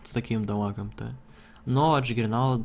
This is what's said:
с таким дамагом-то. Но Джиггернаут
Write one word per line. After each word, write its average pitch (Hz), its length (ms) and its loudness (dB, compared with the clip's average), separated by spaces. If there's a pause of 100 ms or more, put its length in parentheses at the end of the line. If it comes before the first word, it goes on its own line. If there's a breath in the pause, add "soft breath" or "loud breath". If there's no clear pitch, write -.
с - 60 -18
таким 113 340 -2
дамагом-то. 104 720 -4 (500 loud breath)
Но 147 360 4
Джиггернаут 120 640 0